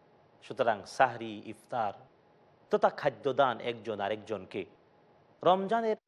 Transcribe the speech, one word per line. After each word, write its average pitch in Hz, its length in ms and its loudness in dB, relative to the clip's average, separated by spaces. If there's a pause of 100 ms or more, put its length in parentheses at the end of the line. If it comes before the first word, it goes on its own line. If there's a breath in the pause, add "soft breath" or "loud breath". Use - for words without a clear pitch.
(440)
সুতরাং 110 420 0
সাহরি, 117 600 0
ইফতার 110 480 -6 (760)
তথা 208 200 4
খাদ্যদান 127 680 0
একজন 113 400 -4
আরেকজনকে 101 680 -4 (760)
রমজানের 196 520 2 (120)